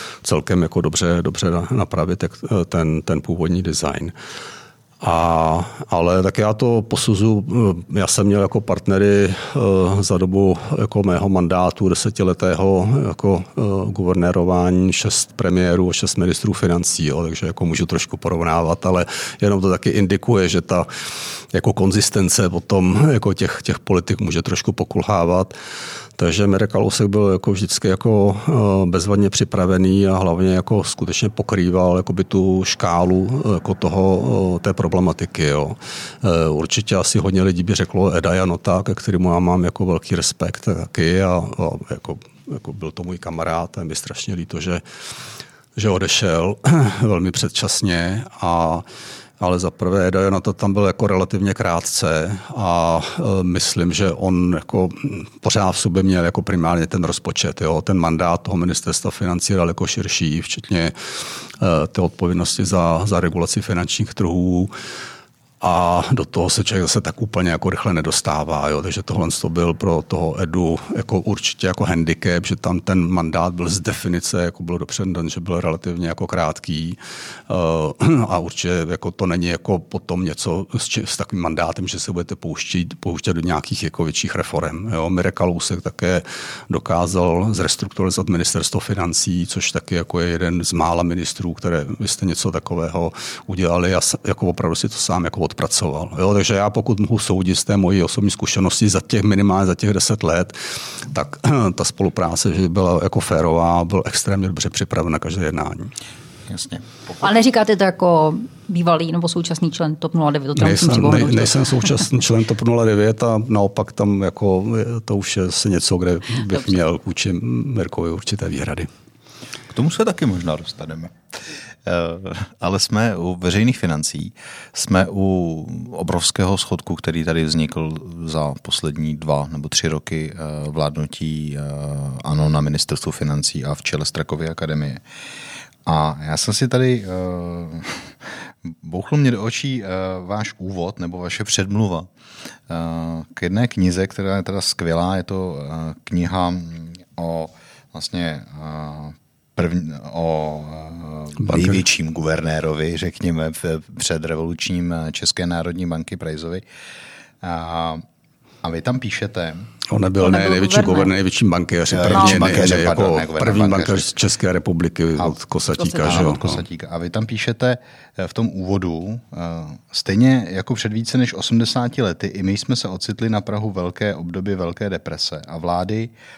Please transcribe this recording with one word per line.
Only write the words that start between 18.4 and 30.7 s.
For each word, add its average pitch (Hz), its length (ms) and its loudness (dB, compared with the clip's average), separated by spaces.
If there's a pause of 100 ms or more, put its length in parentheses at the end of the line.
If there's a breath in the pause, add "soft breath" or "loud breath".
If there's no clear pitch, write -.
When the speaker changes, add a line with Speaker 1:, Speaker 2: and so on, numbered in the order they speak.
Speaker 1:
ale 90 200 2 (360 loud breath)
jenom 101 200 4
to 95 80 4
taky 90 200 0
indikuje, 98 600 4
že 87 120 2
ta 87 260 0 (640 loud breath)
jako 95 200 2
konzistence 98 760 2
potom 92 600 4
jako 104 220 2
těch, - 300 -2
těch - 160 -2
politik 92 420 0
může 87 200 0
trošku - 300 -2
pokulhávat. 90 840 0 (640 loud breath)
Takže 90 300 2
Mirek 101 240 2
Kalousek 98 360 2
byl 101 200 4
jako 95 240 2
vždycky 98 360 0
jako, 101 500 4 (100)
eh, 165 40 2 (340)
bezvadně 98 440 4
připravený 95 800 4
a 95 100 4
hlavně 92 360 2
jako 92 300 2